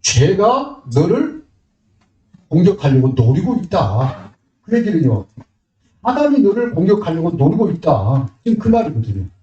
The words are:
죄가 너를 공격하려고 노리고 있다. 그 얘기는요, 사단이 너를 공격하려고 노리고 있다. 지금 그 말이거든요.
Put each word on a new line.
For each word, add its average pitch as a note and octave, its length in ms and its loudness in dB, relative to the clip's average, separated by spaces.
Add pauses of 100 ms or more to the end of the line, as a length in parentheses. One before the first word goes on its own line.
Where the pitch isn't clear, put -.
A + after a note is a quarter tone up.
죄가 G3 800 0 (100)
너를 G3 540 -2 (1000)
공격하려고 C#3 600 2
노리고 D3 520 0
있다. C3 720 -4 (280)
그 A3+ 140 -2
얘기는요, C#3+ 500 0 (760)
사단이 C#4 380 2
너를 A3 340 0
공격하려고 E3+ 560 0
노리고 D#3+ 400 0
있다. C3+ 580 0 (160)
지금 A3 140 0
그 A3+ 100 -2
말이거든요. A2+ 580 -2 (160)